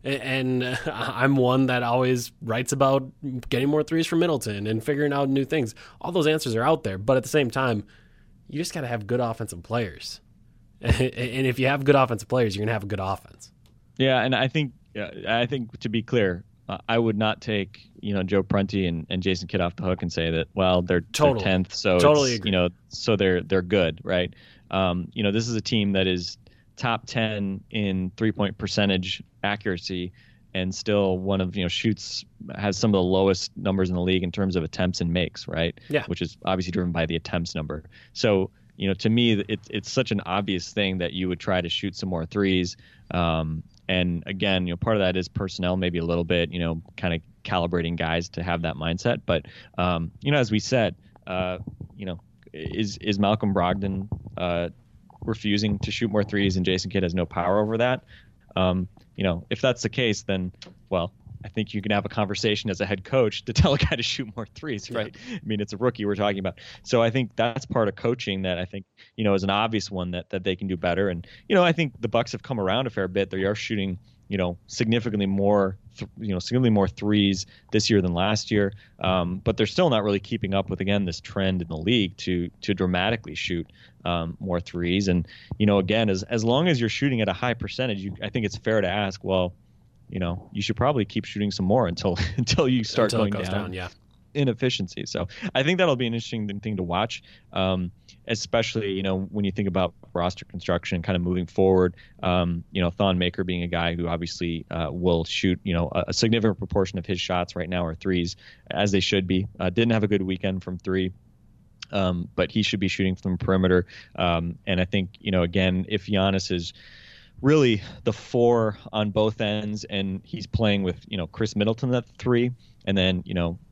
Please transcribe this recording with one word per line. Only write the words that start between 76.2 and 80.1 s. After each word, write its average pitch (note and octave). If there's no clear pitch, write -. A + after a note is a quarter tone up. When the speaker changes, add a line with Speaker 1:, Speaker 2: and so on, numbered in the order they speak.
Speaker 2:
know, F2+
significantly B2
more G2
threes G2+
this G#2+
year G2+
than F2+
last G2+
year. G2+
Um, F#2
but A2
they're A2
still F3
not A2
really G2+